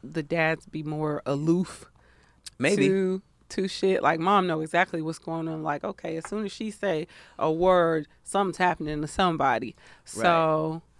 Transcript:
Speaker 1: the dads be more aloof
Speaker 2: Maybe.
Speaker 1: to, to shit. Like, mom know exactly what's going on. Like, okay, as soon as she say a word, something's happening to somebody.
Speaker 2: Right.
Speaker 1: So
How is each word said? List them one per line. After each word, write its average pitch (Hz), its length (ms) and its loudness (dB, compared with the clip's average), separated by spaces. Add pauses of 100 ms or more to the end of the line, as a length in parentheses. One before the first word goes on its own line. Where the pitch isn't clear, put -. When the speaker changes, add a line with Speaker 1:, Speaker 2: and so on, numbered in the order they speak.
Speaker 1:
the 151 200 -6
dads 160 440 0
be 156 160 -10
more 151 440 -4
aloof 156 600 0 (720)
Speaker 2:
Maybe. 190 300 4
Speaker 1:
to, 190 340 2 (280)
to 190 180 -2
shit. 190 340 0
Like, 160 180 2
mom 185 260 2
know 156 140 -2
exactly 170 420 0
what's 165 160 -6
going 165 300 -8
on. 156 140 -8
Like, 147 220 -4
okay, 165 320 -8
as 165 120 -10
soon 208 180 -6
as 185 60 -10
she 220 180 -8
say 175 360 -2 (320)
a 156 140 2
word, 165 540 4 (180)
something's 190 340 0
happening 156 420 0
to 156 80 -4
somebody. 139 680 0 (420)
Speaker 2:
Right. 220 60 -4
Speaker 1:
So 160 600 2 (180)